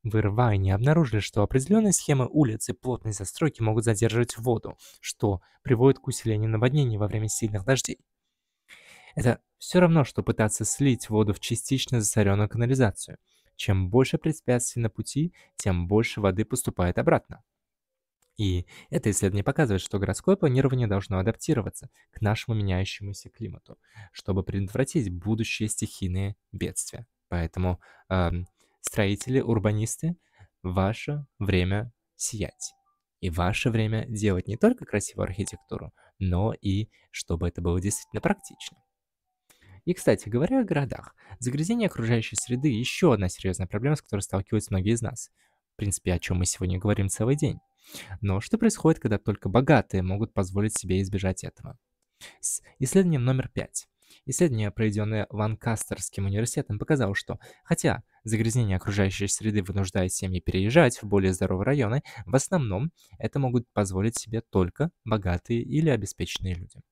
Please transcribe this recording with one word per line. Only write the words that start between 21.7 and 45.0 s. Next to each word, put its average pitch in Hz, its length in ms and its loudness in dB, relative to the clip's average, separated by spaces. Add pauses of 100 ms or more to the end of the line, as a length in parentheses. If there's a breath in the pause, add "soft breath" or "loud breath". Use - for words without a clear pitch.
к - 80 -16
нашему 110 360 0
меняющемуся 98 720 -4
климату, - 480 -14 (340 loud breath)
чтобы 92 320 -2
предотвратить 101 680 -2
будущие 107 580 -2
стихийные 98 680 -4 (160)
бедствия. - 520 -8 (240)
Поэтому, 87 520 -2 (280 soft breath)
эм, 90 380 0 (340)
строители, 110 600 0
урбанисты, 110 760 0 (460 soft breath)
ваше 101 640 -2 (120)
время 98 540 0 (240)
сиять. - 560 -8 (480)
И 95 80 -4
ваше 90 420 0
время 110 360 0
делать 98 400 0
не 107 100 -6
только 240 300 2
красивую 98 380 -4
архитектуру, - 680 -8 (260 soft breath)
но 95 360 0
и 104 340 -2 (220 soft breath)
чтобы 85 380 -4
это 87 120 -6
было 87 200 0
действительно 101 400 -4
практично. - 580 -6 (1080 soft breath)
И, 180 100 -2
кстати, - 340 0
говоря 165 320 2
о 226 40 0
городах, - 500 -4 (240 loud breath)
загрязнение 165 500 -2
окружающей 113 480 0
среды – 131 320 0
еще 127 440 2
одна 95 160 2
серьезная 92 380 -4
проблема, 131 300 0
с - 60 -12
которой 101 180 -4
сталкиваются - 520 -2
многие 95 200 2
из 117 100 0